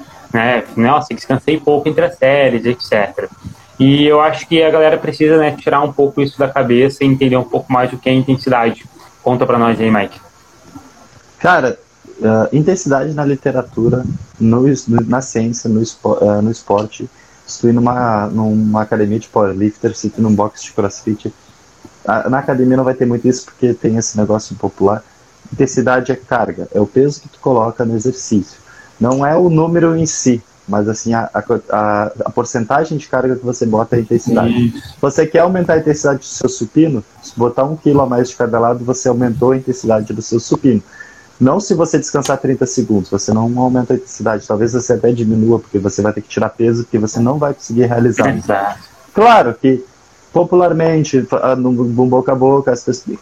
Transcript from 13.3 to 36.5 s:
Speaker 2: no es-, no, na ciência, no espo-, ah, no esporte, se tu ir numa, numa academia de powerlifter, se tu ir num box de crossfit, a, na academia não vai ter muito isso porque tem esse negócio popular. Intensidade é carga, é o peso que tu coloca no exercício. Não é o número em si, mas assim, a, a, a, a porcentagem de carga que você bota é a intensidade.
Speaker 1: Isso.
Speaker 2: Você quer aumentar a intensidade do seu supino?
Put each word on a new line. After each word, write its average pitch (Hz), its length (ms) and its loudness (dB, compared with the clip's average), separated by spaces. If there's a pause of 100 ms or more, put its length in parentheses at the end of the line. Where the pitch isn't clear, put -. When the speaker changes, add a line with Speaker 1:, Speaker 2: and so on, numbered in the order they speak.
Speaker 2:
no 117 300 4
es-, 135 180 -2
no, 117 180 2
na 113 160 0
ciência, 117 480 -4
no 110 140 0
espo-, - 400 -4
ah, 104 180 2
no 110 120 0
esporte, 107 580 -4 (340)
se - 160 -16
tu 120 80 2
ir 117 40 4
numa, 120 560 0
numa 107 540 0
academia 107 360 0
de - 80 -10
powerlifter, 104 720 0
se 107 120 -6
tu - 120 -6
ir - 20 2
num 110 100 2
box 104 300 -2
de - 100 -18
crossfit, 107 640 -4 (720)
a, 110 240 -2
na 131 80 0
academia 131 380 0
não 131 80 2
vai 127 100 0
ter 127 120 -2
muito 120 200 -2
isso 127 200 0
porque 120 280 -2
tem 113 220 -2
esse 110 200 -4
negócio 107 380 -2
popular. 98 480 -2 (500)
Intensidade 127 600 0
é 123 40 -4
carga, 98 560 -4
é 104 80 0
o 104 60 2
peso 143 340 0
que - 80 -20
tu - 120 -20
coloca 117 440 0
no 113 120 -2
exercício. 113 640 -4 (420)
Não 131 260 2
é 156 100 2
o 180 140 4
número 165 460 2
em 160 100 0
si, 123 340 0 (280)
mas 104 200 0
assim, 110 240 -4
a, 113 220 -2
a, 104 80 -2 (280)
a, 104 420 0 (120)
a - 60 -4
porcentagem 135 640 -2
de - 120 -10
carga 127 260 0
que 123 100 -10
você 120 220 -2
bota 113 300 0
é - 20 2
a 117 40 -2
intensidade. 117 640 0
Speaker 1:
Isso. - 320 -10
Speaker 2:
Você 143 260 0
quer 160 140 2
aumentar 175 340 2
a 160 40 4
intensidade 147 420 0
do - 40 -20
seu - 240 -4
supino? 131 560 0 (160)